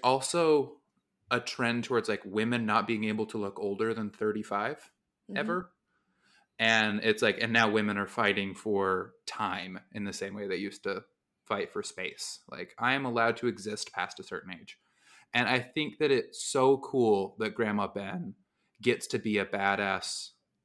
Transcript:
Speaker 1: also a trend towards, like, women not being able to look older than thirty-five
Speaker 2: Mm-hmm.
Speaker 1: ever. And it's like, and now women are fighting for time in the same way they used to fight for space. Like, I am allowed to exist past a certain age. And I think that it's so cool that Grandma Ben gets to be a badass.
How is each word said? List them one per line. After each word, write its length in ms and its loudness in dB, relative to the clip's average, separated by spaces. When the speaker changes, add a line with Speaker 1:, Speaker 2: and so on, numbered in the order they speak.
Speaker 1:
also 720 4
a 80 2
trend 460 -2
towards, 240 0
like, 160 0
women 400 0
not 200 4
being 200 0
able 220 0
to 100 -8
look 220 -6
older 340 -2
than 160 -6
thirty-five 680 -4
Speaker 2:
Mm-hmm. 80 -6
Speaker 1:
ever. 340 -4
And 420 4
it's 200 2
like, 200 4
and 120 0
now 180 6
women 260 2
are 100 -2
fighting 460 0
for 600 0
time 540 -6
in 100 -6
the 100 -6
same 220 -8
way 120 -8
they 100 -2
used 260 -6
to 200 -4
fight 260 -4
for 100 -6
space. 580 -10
Like, 260 -12
I 160 2
am 120 -2
allowed 320 2
to 100 -2
exist 460 -6
past 260 -6
a 40 -12
certain 300 -10
age. 240 -18
And 140 2
I 120 2
think 380 -6
that 140 4
it's 320 0
so 360 6
cool 600 2
that 160 -2
Grandma 320 0
Ben 480 -8
gets 260 0
to 120 -4
be 200 0
a 60 0
badass. 840 -2